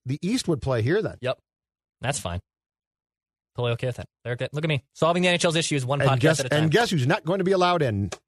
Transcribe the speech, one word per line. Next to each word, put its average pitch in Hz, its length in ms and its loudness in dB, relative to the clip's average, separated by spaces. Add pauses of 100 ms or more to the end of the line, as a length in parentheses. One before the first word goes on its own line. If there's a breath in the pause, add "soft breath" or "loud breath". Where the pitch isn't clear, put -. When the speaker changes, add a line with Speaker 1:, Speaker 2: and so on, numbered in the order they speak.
Speaker 1:
the 131 160 -4
East 226 260 -2
would 151 140 -2
play 127 200 0
here 175 200 0
then. 147 180 -6
Speaker 2:
Yep. 123 180 -4 (640)
That's 131 200 -4
fine. 90 200 -6 (1160)
Totally 120 160 -2
okay 120 160 -4
with 117 80 -6
that. 87 100 -12 (180)
They're 120 120 -6
good. 127 160 -8
Look 151 120 -4
at 165 40 -2
me. 147 140 0 (120)
Solving 190 280 2
the 180 60 4
N 175 60 4
H 170 100 0
L's 170 120 2
issues 147 280 0
one 139 160 -2
Speaker 1:
And 139 100 4
Speaker 2:
podcast 131 100 2
Speaker 1:
guess, 156 200 4
Speaker 2:
at 131 60 -2
a - 20 -6
time. 147 160 2
Speaker 1:
and 160 80 2
guess 214 180 4
who's 139 160 0
not 185 180 0
going 185 140 0
to 190 60 0
be 185 80 2
allowed 180 300 2
in? 104 280 0 (180)